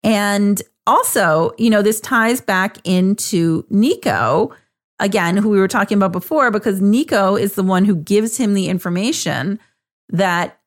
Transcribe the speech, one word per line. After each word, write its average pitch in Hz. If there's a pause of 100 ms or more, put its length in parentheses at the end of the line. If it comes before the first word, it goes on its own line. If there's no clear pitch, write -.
And 202 (240)
also, 196
you 226
know, 208
this 214
ties 240
back 190
into 180
Nico, 190 (460)
again, 190
who 214
we 202
were 190
talking 208
about 190
before, 247
because 196
Nico 202
is 202
the 196
one 190
who 202
gives 208
him 208
the 190
information 180 (500)
that 175